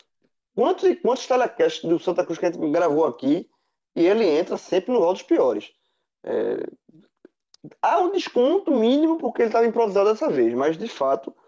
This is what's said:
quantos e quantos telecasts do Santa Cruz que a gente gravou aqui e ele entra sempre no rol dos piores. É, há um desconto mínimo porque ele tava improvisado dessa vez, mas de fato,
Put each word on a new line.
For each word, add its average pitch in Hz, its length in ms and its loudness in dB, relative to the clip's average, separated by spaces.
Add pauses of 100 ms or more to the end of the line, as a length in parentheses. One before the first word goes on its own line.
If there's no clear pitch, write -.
(560)
quantos 349 300 0
e 359 100 2
quantos 247 320 -2
telecasts 226 560 0
do 165 160 0
Santa 175 240 -2
Cruz 165 160 -8
que - 60 -2
a 170 60 0
gente 160 200 -4
gravou 160 340 2
aqui 143 440 -2 (440)
e 170 120 2
ele 208 200 4
entra 165 300 0
sempre - 380 -2
no 240 60 2
rol 175 120 4
dos 196 120 -6
piores. 120 500 0 (500)
É, - 340 -4 (1200)
há 277 180 2
um 359 120 0
desconto 339 600 0
mínimo 285 460 2
porque 247 240 -4
ele 226 100 0
tava 233 140 2
improvisado 214 440 2
dessa 220 200 -2
vez, 120 240 0
mas 143 240 -2
de 214 100 -8
fato, 135 460 -4 (140)